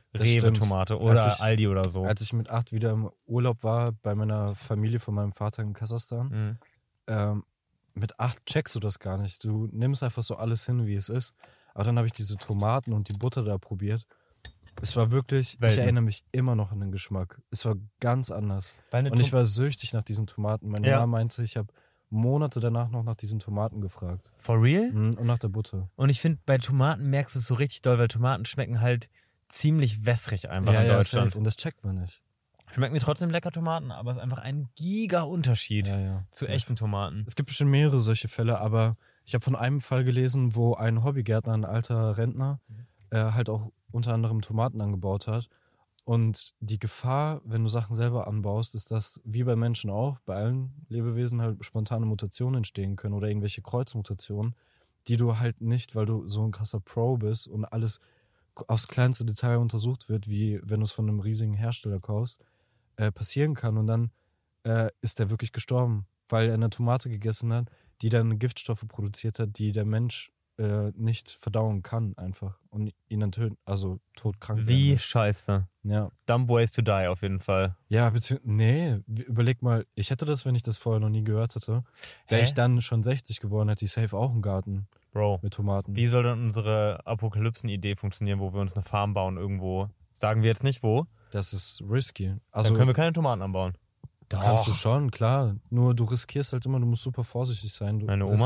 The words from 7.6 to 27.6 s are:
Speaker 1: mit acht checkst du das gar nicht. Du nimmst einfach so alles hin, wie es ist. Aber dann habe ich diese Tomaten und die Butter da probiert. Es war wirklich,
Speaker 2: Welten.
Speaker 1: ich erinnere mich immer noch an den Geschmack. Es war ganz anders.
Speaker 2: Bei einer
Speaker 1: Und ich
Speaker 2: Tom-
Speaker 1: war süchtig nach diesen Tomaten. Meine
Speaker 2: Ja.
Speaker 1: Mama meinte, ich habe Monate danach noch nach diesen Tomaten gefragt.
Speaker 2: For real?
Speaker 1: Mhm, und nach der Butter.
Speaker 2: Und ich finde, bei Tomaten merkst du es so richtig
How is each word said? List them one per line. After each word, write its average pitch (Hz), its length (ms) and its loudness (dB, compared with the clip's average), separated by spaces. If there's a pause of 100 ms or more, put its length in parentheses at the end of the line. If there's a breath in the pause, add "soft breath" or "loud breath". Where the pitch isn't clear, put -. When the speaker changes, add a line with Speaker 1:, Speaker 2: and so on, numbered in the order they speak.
Speaker 1:
mit 104 240 -6
acht 120 260 -4
checkst - 300 0
du 117 40 -4
das 101 200 -2
gar 95 180 -4
nicht. 98 260 -6
Du 110 280 -2
nimmst 127 320 0
einfach 117 200 -2
so 110 120 -2
alles 117 320 -2
hin, 123 180 0
wie 101 100 0
es 98 140 -4
ist. 123 240 -4 (400 soft breath)
Aber 104 100 -2
dann 117 140 2
habe 117 100 2
ich 110 60 -4
diese 104 240 -4
Tomaten 113 560 -2
und 107 160 -2
die 107 40 -6
Butter 120 300 -4
da 104 140 -2
probiert. 104 480 -6 (760 soft breath)
Es - 140 0
war 113 160 4
wirklich, 131 500 0
Speaker 2:
Welten. 110 160 6
Speaker 1:
ich - 60 2
erinnere 120 200 4
mich 107 280 -2
immer 127 240 2
noch 101 160 0
an 104 80 -4
den 98 120 -4
Geschmack. 92 480 -6 (120)
Es - 140 2
war 110 100 0 (240)
ganz 123 320 0
anders. 98 420 -4 (160)
Speaker 2:
Bei 120 100 0
einer 135 120 2
Speaker 1:
Und 120 80 4
ich 123 100 6
Speaker 2:
Tom- 127 100 2
Speaker 1:
war 123 60 6
süchtig 120 480 0
nach 110 100 -2
diesen 107 220 -4
Tomaten. 104 440 -4
Meine 104 180 0
Speaker 2:
Ja. 135 140 6
Speaker 1:
Mama 117 160 2
meinte, 117 260 -2
ich 110 140 -6
habe 107 100 -4 (420 soft breath)
Monate 127 520 2
danach 117 280 0
noch 117 140 -4
nach 113 120 -4
diesen 107 240 -4
Tomaten 104 420 -4
gefragt. 90 560 -8
Speaker 2:
For 113 240 2
real? 180 300 4
Speaker 1:
Mhm, 110 240 2
und 113 120 -2
nach 120 100 2
der 117 120 -4
Butter. 95 460 -6
Speaker 2:
Und 139 140 2
ich 135 100 2
finde, 160 260 0
bei 135 120 4
Tomaten 135 520 2
merkst 139 260 0
du 135 40 -2
es 113 80 -2
so 127 60 0
richtig 131 300 -2